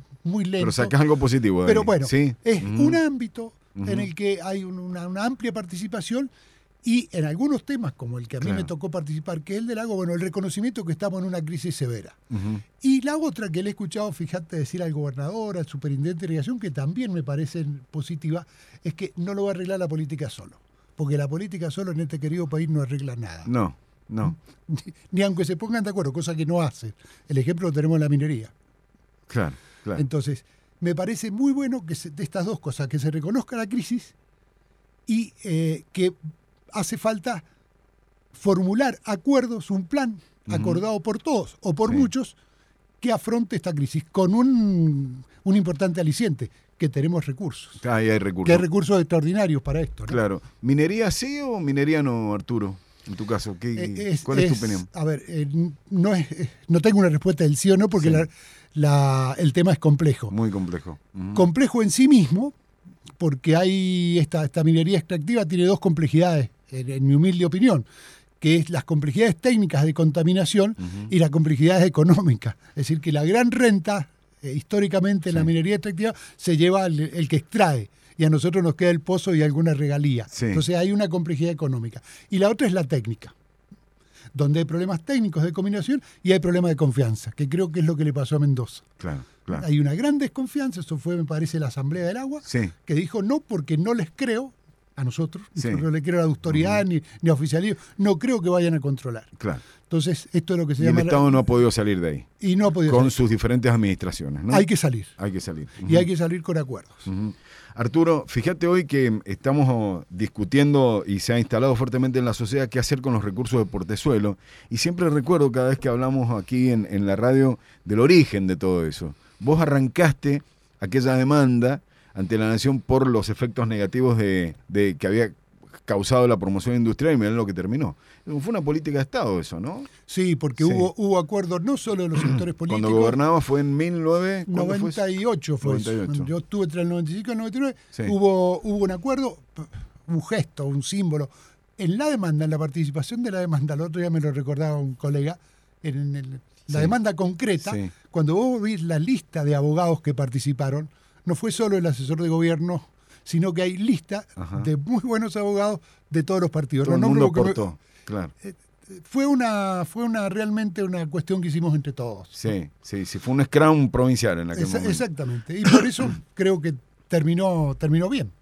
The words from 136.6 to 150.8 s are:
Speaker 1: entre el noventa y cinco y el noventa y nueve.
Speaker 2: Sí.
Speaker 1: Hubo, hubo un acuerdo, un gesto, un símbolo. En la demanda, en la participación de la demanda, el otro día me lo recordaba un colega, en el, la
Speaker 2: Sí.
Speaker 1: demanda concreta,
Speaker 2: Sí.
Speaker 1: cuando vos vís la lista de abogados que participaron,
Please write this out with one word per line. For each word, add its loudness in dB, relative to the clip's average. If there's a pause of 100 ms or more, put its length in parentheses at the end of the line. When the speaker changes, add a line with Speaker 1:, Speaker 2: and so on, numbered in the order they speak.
Speaker 1:
entre -4
el -2
noventa -2
y -6
cinco -8
y -4
el -4
noventa -6
y -4
nueve. -2 (140)
Speaker 2:
Sí. -10
Speaker 1:
Hubo, 2
hubo -4
un 0
acuerdo, -4 (680)
un -2
gesto, -4
un -2
símbolo. -2 (480)
En 0
la 0
demanda, 0
en 0
la -2
participación -4
de -4
la -4
demanda, -2
el -4
otro -6
día -2
me 0
lo -2
recordaba -4
un -4
colega, -4 (460)
en -4
el, -10
la -12 (280)
Speaker 2:
Sí. -2
Speaker 1:
demanda 2
concreta, -2
Speaker 2:
Sí. -4 (200)
Speaker 1:
cuando 2
vos 2
vís -2
la -2
lista -2
de 2
abogados 2
que -2
participaron, -4 (360)